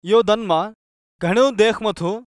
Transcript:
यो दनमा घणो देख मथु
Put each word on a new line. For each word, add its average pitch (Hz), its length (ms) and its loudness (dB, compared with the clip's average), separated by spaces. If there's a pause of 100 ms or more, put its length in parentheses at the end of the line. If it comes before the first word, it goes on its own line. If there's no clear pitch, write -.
यो 214 180 2
दनमा 202 380 0 (600)
घणो 196 240 2 (160)
देख 220 220 2
मथु 190 300 -4 (260)